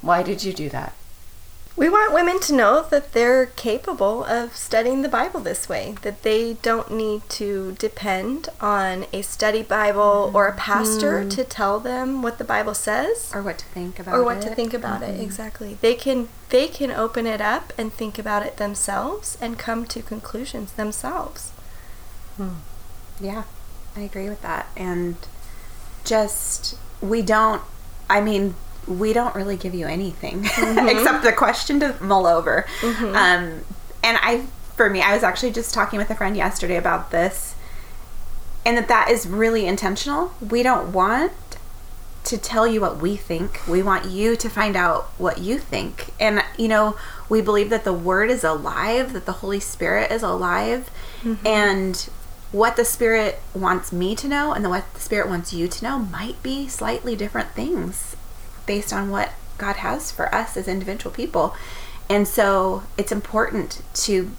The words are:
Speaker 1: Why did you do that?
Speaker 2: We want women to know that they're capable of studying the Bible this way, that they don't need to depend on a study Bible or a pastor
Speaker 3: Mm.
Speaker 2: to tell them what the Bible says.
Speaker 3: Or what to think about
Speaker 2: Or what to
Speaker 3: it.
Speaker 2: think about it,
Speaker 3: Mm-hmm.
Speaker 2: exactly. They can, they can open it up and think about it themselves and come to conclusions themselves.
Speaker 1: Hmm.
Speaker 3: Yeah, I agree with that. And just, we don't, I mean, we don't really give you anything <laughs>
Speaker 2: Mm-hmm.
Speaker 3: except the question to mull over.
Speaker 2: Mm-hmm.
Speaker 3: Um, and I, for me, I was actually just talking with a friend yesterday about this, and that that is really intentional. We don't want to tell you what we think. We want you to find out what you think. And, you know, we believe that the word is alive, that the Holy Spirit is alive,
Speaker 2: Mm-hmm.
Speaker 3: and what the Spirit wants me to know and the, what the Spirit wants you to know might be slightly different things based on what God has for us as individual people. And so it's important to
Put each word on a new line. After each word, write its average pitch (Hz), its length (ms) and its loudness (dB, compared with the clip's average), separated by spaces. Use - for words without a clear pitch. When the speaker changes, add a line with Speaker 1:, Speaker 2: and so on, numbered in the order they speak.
Speaker 1:
Why 175 220 4
did 190 200 -2
you 190 100 -4
do 151 160 -4
that? 131 240 -6
Speaker 2:
We 311 120 6
want 415 240 4
women 349 260 4
to 302 160 0
know 254 340 6
that 285 220 2
they're 247 360 6
capable 233 760 -2
of 240 320 -2
studying 247 460 2
the 277 80 0
Bible 269 320 0
this 196 260 -4
way, 170 360 -4
that 208 200 -6
they 226 380 2
don't 226 280 0
need 214 420 -2
to 196 420 -4
depend 208 720 -2
on 190 500 0
a 190 100 -4
study 214 400 0
Bible 208 720 4
or 202 140 6
a 208 60 0
pastor 208 720 2
Speaker 3:
Mm. 196 60 -2
Speaker 2:
to 254 120 0
tell 214 380 0
them 254 400 -2
what 233 160 -2
the 233 80 -6
Bible 214 300 0
says. 285 600 -2
Speaker 3:
Or 202 60 -4
what 196 160 -4
to - 80 -10
think 180 340 -8
about 185 160 -2
Speaker 2:
Or 247 80 6
what 233 200 0
to 220 80 -4
Speaker 3:
it. 220 40 -6
Speaker 2:
think 233 180 -2
about 233 300 -4
it, 202 120 -6
Speaker 3:
Mm-hmm. 208 80 -6
Speaker 2:
exactly. 208 580 -10
They 240 140 6
can, 247 340 0
they 269 220 4
can 277 220 -4
open 226 360 -2
it 220 140 -2
up 226 360 0
and 220 160 -4
think 214 240 -6
about 208 280 -2
it - 100 -8
themselves 208 840 -4
and 233 180 -6
come 233 280 -4
to - 140 -8
conclusions 220 720 -8
themselves. - 800 -6
Speaker 1:
Hmm. 180 220 -6
Speaker 3:
Yeah, 208 240 -6
I - 20 -8
agree 202 300 -6
with 208 140 -8
that. - 240 -4
And 175 400 -2
just, - 720 0
we 220 200 2
don't, 214 400 4
I 202 120 6
mean, 202 340 2
we 208 260 2
don't - 220 2
really 196 220 -2
give 180 160 -4
you 170 140 -4
anything 175 560 -4
<laughs> - 0 -
Speaker 2:
Mm-hmm. 226 460 4
Speaker 3:
except 247 340 4
the 226 100 8
question - 460 4
to 285 220 2
mull 190 260 4
over. 165 380 4
Speaker 2:
Mm-hmm. 226 240 0
Speaker 3:
Um, 175 480 4
and 226 180 4
I, 240 240 2
for 208 140 6
me, 190 120 2
I 202 120 6
was 226 100 4
actually 220 280 2
just 226 220 -2
talking 214 240 2
with 196 120 0
a 185 60 0
friend 202 220 0
yesterday 185 400 0
about 170 340 0
this, - 440 0
and 233 120 4
that 233 100 0
that 220 220 6
is 226 180 4
really 220 380 2
intentional. 214 760 0
We 226 220 2
don't 240 280 2
want 220 400 4
to 233 120 -2
tell 220 280 2
you 220 160 4
what 175 160 0
we 175 180 0
think. 175 520 -2
We 185 160 4
want 185 220 2
you 202 300 2
to 226 140 -2
find 208 260 0
out 175 300 2
what 180 180 0
you 202 220 -2
think. - 600 -4
And, 208 240 4
you 226 100 2
know, 214 300 4
we 220 120 6
believe 208 280 4
that 220 140 0
the 190 100 2
word 185 380 2
is 254 120 0
alive, 165 720 0
that 180 140 -6
the 190 60 -4
Holy 196 260 -2
Spirit 196 520 0
is 226 120 -2
alive, 185 680 0
Speaker 2:
Mm-hmm. 220 240 -2
Speaker 3:
and 196 600 2
what 226 240 4
the 233 100 4
Spirit 226 540 2
wants 180 360 0
me 180 240 0
to 277 120 -6
know 285 260 2
and 208 100 0
the, 190 60 2
what 185 240 0
the - 60 -12
Spirit - 280 0
wants 175 240 -2
you 170 160 0
to - 160 -4
know 262 140 -2
might 196 460 -4
be 269 240 -4
slightly 233 480 -2
different 208 340 -4
things 214 640 -4
based 208 260 -2
on 202 160 -2
what 196 240 -2
God 202 200 -2
has 247 340 -4
for - 220 -2
us - 220 0
as 190 120 -4
individual 190 460 -4
people. - 420 0
And 202 180 4
so 196 560 4
it's 202 140 0
important 214 720 -2
to 196 440 0